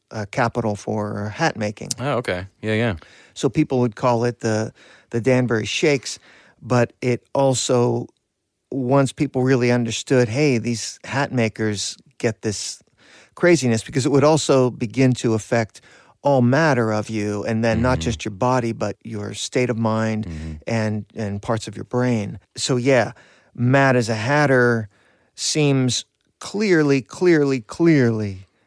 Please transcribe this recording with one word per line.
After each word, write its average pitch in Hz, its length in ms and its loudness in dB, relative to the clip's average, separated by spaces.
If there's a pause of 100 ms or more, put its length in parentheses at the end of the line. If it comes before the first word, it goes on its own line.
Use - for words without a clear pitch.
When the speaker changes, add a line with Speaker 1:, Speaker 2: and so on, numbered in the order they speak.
Speaker 1:
a 107 160 -8
capital 117 500 -2
for 104 600 -6
hat 156 220 -2
making. 104 320 -8 (100)
Speaker 2:
Oh, 139 180 -4
okay. 95 300 -6 (140)
Yeah, 107 120 -2
yeah. 110 220 -2 (380)
Speaker 1:
So - 160 -2
people 135 300 0
would 123 160 0
call 120 280 0
it 120 160 -4
the, 110 320 -2 (380)
the 117 120 -2
Danbury 123 440 2
Shakes, - 520 -2 (440)
but 120 400 0
it 123 320 -2
also, 123 720 2 (640)
once 135 420 2
people 135 320 -2
really 123 280 2
understood, 120 580 0
"Hey, 131 280 2
these 113 460 -6
hat 139 280 -4
makers 110 640 -4 (220)
get 113 220 -4
this - 400 -6 (540)
craziness," 127 480 4
because 127 220 -2
it 135 60 2
would 139 120 6
also 143 460 4
begin 123 460 0
to 113 180 -2
affect 110 480 -2 (400)
all 139 200 4
matter 123 520 2
of 107 160 -4
you, 104 360 -4
and 113 180 -2
then 113 180 2
not 127 180 2
Speaker 2:
Mm-hmm. - 20 -6
Speaker 1:
just - 240 -4
your 107 80 -6
body, 123 400 0
but 104 300 -6
your 107 300 -10
state 123 360 -2
of 110 80 -2
mind 110 500 0
Speaker 2:
Mm-hmm. 80 240 -10 (160)
Speaker 1:
and, 107 380 -2 (100)
and 101 260 -6
parts 113 260 -6
of 104 80 -14
your 101 100 -12
brain. 117 520 -2 (180)
So - 220 -2
yeah, 120 360 2 (420)
Mad 131 400 4
as 117 140 2
a 113 60 -2
Hatter 123 720 2 (480)
seems 135 680 0 (340)
clearly, 156 640 2
clearly, 143 600 2
clearly 113 840 2 (220)